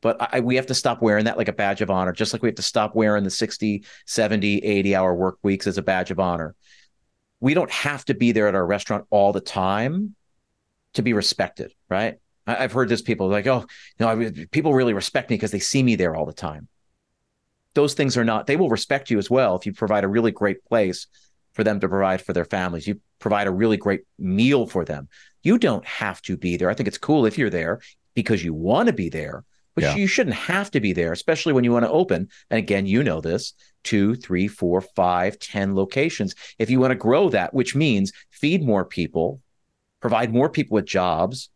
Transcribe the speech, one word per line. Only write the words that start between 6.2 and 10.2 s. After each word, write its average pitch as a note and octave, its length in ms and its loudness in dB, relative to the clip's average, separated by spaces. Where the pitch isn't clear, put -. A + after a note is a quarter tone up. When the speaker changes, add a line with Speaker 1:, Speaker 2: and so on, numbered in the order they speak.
Speaker 1:
honor. E2+ 340 -2
We C3 120 2
don't D#3+ 180 0
have C#3+ 360 -6
to C3+ 80 0
be A#2+ 180 2
there G#2 160 4
at F#2+ 60 0
our F#2+ 100 2
restaurant G2+ 460 -2
all G2+ 220 4
the F#2+ 100 -2
time A#2+ 720 -2